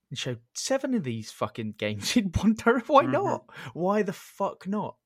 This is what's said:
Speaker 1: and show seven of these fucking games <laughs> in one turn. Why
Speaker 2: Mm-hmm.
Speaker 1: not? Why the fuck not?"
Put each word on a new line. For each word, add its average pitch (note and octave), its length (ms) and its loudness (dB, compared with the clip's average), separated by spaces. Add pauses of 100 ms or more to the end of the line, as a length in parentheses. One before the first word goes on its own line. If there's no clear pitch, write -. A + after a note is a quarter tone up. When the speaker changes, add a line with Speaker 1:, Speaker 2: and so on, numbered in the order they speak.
(100)
Speaker 1:
and C3+ 80 -8
show B2 180 -4 (180)
seven C4+ 400 -2
of F#3+ 100 0
these A2+ 260 -6
fucking G#2+ 480 -6
games G#2+ 380 -2
<laughs> - 0 -
in G3 200 2
one G#3+ 200 4
turn. A#3 300 2
Why D4+ 160 8
Speaker 2:
Mm-hmm. - 100 0
Speaker 1:
not? F4+ 320 0 (300)
Why F#3+ 280 0
the F#3 120 -2
fuck - 520 -8
not?" G3 400 -4